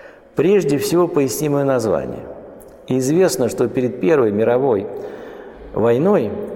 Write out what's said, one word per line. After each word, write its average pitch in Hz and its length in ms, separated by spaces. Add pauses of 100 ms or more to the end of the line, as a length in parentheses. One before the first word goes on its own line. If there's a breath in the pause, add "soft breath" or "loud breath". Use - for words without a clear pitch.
(340 loud breath)
Прежде 156 440
всего 156 280
поясним 143 480
её 143 100
название. 101 600 (640)
Известно, 135 600
что 120 200
перед 123 320
Первой 143 320
мировой 113 560 (840 loud breath)
войной 123 600 (240)